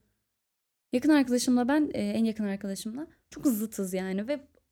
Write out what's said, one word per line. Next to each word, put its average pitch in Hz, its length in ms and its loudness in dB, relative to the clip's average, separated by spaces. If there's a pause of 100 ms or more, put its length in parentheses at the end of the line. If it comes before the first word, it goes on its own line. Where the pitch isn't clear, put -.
(920)
Yakın 254 160 2
arkadaşımla 247 580 4
ben, 302 260 2
e, - 80 -4
en 214 240 0
yakın 214 180 -2
arkadaşımla 202 640 -6 (220)
çok - 180 -6
zıtız 208 460 -2
yani 190 340 -4
ve 285 120 -4 (320)